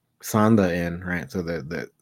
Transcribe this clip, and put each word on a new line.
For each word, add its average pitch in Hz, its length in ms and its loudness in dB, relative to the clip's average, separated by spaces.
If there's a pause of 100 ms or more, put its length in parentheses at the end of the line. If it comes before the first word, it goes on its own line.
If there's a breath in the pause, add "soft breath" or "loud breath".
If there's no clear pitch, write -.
(240)
Sanda 107 500 4
in, 87 300 -4
right? 90 260 -6
So 95 120 -6
the, 82 220 -6
the, 76 260 -10 (120)